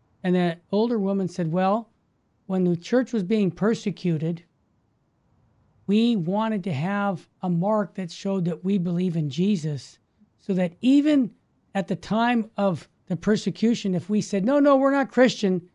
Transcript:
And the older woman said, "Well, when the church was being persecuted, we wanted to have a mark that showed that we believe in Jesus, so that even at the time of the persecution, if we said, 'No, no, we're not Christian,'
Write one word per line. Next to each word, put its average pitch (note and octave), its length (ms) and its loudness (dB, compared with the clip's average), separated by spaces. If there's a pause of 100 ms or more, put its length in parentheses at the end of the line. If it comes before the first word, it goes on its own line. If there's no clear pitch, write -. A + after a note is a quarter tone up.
(240)
And F3+ 120 0
the F3 220 0 (140)
older A3+ 260 0
woman G3 300 -2
said, E3+ 240 -4
"Well, F#3+ 380 0 (580)
when F#3 160 0
the F3 120 2
church A#3 380 -2
was G#3+ 100 0
being G3+ 280 0
persecuted, E3+ 920 -2 (1400)
we A3+ 280 4
wanted G3+ 480 -2
to F#3+ 100 -4
have G3 560 -2 (120)
a F#3 80 -2
mark G3+ 460 0
that F3+ 160 -8
showed G3 340 -4
that E3 180 -4
we G3 140 0
believe F3 380 -2
in D3+ 140 -2
Jesus, D#3 720 -2 (400)
so - 140 -6
that F3+ 280 0
even C#4 500 4 (440)
at G3 120 -2
the F#3+ 80 -2
time A3+ 600 0
of G3 320 -2 (180)
the F3+ 80 -2
persecution, G3+ 800 0
if E3+ 160 -4
we G#3 120 2
said, G3 220 -2
'No, C#4 160 2
no, C#4+ 160 6
we're C4+ 160 4
not C#4 200 0
Christian,' G3+ 500 2 (140)